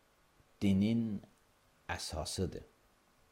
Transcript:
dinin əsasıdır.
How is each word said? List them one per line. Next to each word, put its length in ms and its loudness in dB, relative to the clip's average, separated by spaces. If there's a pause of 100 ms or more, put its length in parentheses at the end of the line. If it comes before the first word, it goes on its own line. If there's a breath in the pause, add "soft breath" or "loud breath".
(640)
dinin 600 2 (680)
əsasıdır. 760 -6 (680)